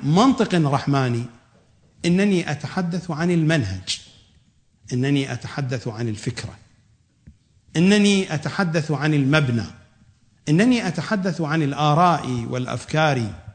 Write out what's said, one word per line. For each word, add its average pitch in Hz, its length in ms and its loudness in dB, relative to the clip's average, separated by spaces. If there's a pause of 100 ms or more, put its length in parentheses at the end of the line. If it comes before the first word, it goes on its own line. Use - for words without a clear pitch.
منطق 196 520 4
رحماني 135 680 0 (800)
إنني 175 460 2
أتحدث 175 600 -6
عن 170 200 0
المنهج، 151 680 0 (920)
إنني 135 400 0
أتحدث 127 540 -6
عن 117 200 -4
الفكرة، - 520 -8 (1160)
إنني 196 580 4
أتحدث 160 580 -2
عن 147 220 0
المبنى، 135 520 2 (840)
إنني 208 380 4
أتحدث 180 540 -4
عن 156 220 0
الآراء 147 640 2
والأفكار 123 1120 -2 (120)